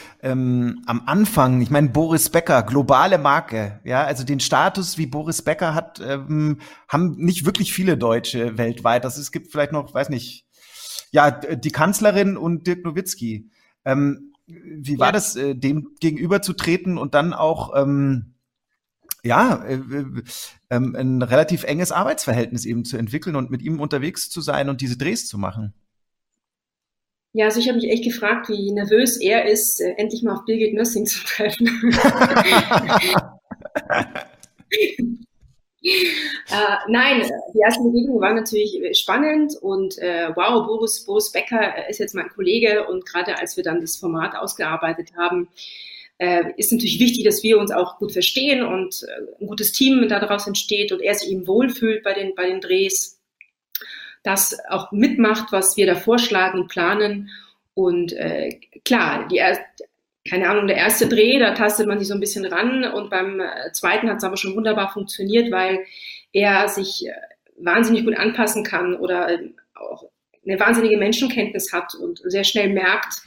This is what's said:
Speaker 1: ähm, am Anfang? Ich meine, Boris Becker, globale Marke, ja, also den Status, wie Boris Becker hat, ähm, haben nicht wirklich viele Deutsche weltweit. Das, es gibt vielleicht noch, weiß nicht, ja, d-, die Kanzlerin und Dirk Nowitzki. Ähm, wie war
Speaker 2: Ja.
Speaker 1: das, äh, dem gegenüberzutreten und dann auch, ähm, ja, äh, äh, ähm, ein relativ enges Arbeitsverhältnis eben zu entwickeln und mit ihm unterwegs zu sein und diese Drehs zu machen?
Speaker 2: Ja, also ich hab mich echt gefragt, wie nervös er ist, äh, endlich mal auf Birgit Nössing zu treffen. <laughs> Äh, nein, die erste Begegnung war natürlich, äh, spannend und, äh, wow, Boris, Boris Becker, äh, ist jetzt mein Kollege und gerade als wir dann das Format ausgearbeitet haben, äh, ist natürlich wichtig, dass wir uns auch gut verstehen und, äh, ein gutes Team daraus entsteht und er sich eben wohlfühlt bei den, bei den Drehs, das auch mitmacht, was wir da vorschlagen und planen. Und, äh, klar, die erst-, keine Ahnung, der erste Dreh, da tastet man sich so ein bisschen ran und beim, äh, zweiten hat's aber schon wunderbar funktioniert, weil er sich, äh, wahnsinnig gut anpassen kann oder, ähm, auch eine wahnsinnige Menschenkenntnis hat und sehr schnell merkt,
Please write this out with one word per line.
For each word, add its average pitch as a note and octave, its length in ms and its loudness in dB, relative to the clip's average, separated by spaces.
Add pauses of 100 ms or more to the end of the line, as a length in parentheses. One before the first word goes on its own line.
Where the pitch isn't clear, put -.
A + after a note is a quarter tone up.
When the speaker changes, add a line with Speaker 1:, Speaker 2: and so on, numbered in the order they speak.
(240)
Speaker 1:
ähm, B2 640 -2
am A#2+ 180 -4
Anfang? C#3 560 4
Ich A#2+ 80 0
meine, D3 200 4
Boris D#3+ 400 2
Becker, E3 340 4
globale C#3 560 4
Marke, A2+ 640 0
ja, B2+ 200 0
also C3+ 200 -4
den C3+ 160 -2
Status, E3+ 580 0
wie D#3+ 80 -2
Boris D3+ 380 -6
Becker D#3 320 -2
hat, E3 300 -6
ähm, D3 540 -2 (280)
haben E3+ 300 0
nicht E3+ 280 0
wirklich - 280 0
viele F#3 240 2
Deutsche A#2 600 0
weltweit. A#2 480 0
Das, B2+ 120 -8
es C#3+ 140 -10
gibt - 200 -10
vielleicht D3 200 -2
noch, D3 220 -6
weiß C#3 160 -2
nicht, - 360 -8 (640)
ja, D3 200 6
d-, C#3+ 260 -8
die C#3+ 140 -4
Kanzlerin G3 640 2
und E3 300 -4
Dirk F3+ 180 -2
Nowitzki. A#2 640 -8 (360)
Ähm, C#3 480 0 (140)
wie D3 520 -8
war C3 100 6
Speaker 2:
Ja. - 40 2
Speaker 1:
das, G#3 220 -2
äh, C#3 200 -2
dem C#3 440 -2
gegenüberzutreten F3 960 0
und B2+ 160 -6
dann D#3 200 2
auch, D#3+ 420 -2
ähm, C#3 580 0 (880)
ja, C#3+ 420 2
äh, C3 100 -4
äh, C3+ 300 -6 (680)
ähm, B2 260 0
ein C3 240 0
relativ D3+ 440 2
enges D#3+ 260 -2
Arbeitsverhältnis A#2+ 760 -2
eben A#2 200 -4
zu C3+ 120 -8
entwickeln B2+ 380 -4
und B2+ 160 -4
mit B2+ 100 -6
ihm D#3 180 -4
unterwegs D3 500 -4
zu E3+ 120 -10
sein C#3 280 -2
und C3+ 120 -6
diese B2 160 -4
Drehs F3 300 -4
zu G#2 100 -10
machen? G2+ 360 -6 (1600)
Speaker 2:
Ja, G#3+ 120 2
also A3 140 2
ich A#3+ 80 0
hab A#3+ 80 0
mich A3+ 160 0
echt A#3 140 0
gefragt, A#3 440 -2
wie G3+ 220 4
nervös G#3 460 4
er A3 280 4
ist, - 360 2
äh, F3+ 160 0
endlich G#3+ 260 -2
mal G#3 120 2
auf - 100 -10
Birgit A3 280 2
Nössing A3 320 0
zu - 200 -4
treffen. G#3+ 440 0 (220)
<laughs> A#3+ 1500 2 (3000)
Äh, G#3 260 0 (160)
nein, B3+ 300 4 (320)
die G#3+ 60 4
erste A#3 240 4
Begegnung A#3+ 380 2
war G3+ 120 2
natürlich, G#3 500 -2
äh, F3 100 -4
spannend D4+ 680 2
und, F#3+ 380 -2
äh, E3+ 360 -2
wow, G#3+ 300 2
Boris, A3 400 -2
Boris G#3 260 0
Becker, G#3 460 -2
äh, - 120 -8
ist G#3 100 -8
jetzt - 160 -6
mein E3+ 140 -6
Kollege G#3 580 0
und F#3 180 -6
gerade F3+ 340 -4
als - 180 -6
wir F3+ 60 -4
dann E3+ 180 -2
das E3 160 -8
Format D#3+ 380 -4
ausgearbeitet D#3+ 840 -6
haben, F3 300 -2 (720)
äh, F3 380 0
ist G#3+ 140 0
natürlich - 280 0
wichtig, A#3+ 260 2
dass G3+ 180 4
wir A3 160 6
uns G3+ 120 0
auch F3+ 280 -2
gut G3+ 140 -6
verstehen C4 520 0
und, F#3 380 -4
äh, - 400 -12
ein G3+ 40 -8
gutes G#3 260 -2
Team C4 340 4
daraus G3+ 400 0
entsteht G3+ 440 -2
und F#3 100 -4
er G3+ 140 2
sich - 160 -4
eben F#3 160 -4
wohlfühlt A3 560 2
bei G3 100 -2
den, F#3+ 220 -4
bei F#3 140 -2
den F#3 120 -4
Drehs, F#3+ 580 0 (1040)
das G3 340 0 (120)
auch - 220 -4
mitmacht, A3 600 2
was F#3+ 260 0
wir G3 80 6
da F3+ 100 4
vorschlagen F#3+ 640 2
und F3+ 100 -4
planen. G3+ 600 -2 (440)
Und, F3 400 0
äh, - 460 -6 (260)
klar, E3 440 0
die F3+ 80 0
erst-, - 240 2 (640)
keine F3+ 220 0
Ahnung, G3+ 180 2
der G3 100 2
erste A3 300 2
Dreh, A#3 320 4
da G#3 140 4
tastet G#3 340 0
man G#3 120 0
sich G3 80 -2
so G3+ 80 -4
ein G3+ 40 -2
bisschen G3 260 -4
ran A#3 400 0
und G#3 260 -6
beim, F#3+ 280 -2
äh, D#3+ 340 -8
zweiten G#3+ 360 0
hat's G3 140 -4
aber F#3 140 -4
schon F#3+ 180 -6
wunderbar G#3+ 360 -2
funktioniert, G#3 600 -2
weil F#3+ 280 0 (540)
er G3+ 360 4
sich, - 380 -6
äh, - 60 -12 (440)
wahnsinnig A3 480 4
gut A3+ 120 2
anpassen G#3+ 460 0
kann F3+ 320 -2
oder, F3 340 -2
ähm, E3+ 260 -4 (200)
auch - 340 -14 (360)
eine F#3+ 140 -2
wahnsinnige A3 380 4
Menschenkenntnis G#3 760 -2
hat F3+ 220 -6
und E3+ 300 -10
sehr F#3+ 180 0
schnell G3+ 260 2
merkt, F#3+ 460 0 (120)